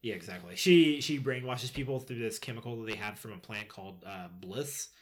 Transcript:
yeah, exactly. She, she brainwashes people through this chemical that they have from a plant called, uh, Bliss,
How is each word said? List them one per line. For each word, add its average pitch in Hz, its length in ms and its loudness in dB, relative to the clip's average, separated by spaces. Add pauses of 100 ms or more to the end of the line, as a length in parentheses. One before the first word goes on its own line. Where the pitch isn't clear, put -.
yeah, 113 140 -4
exactly. 90 400 -10
She, 160 460 8
she 143 180 0
brainwashes 127 540 -4
people 135 260 -2
through 127 200 -8
this 110 200 -2
chemical 120 380 -6
that 110 120 -6
they 107 80 -2
have 104 220 -6
from 110 140 -12
a 95 40 -12
plant 107 300 -8
called, 95 380 -14
uh, 95 240 -10
Bliss, 95 600 -6 (120)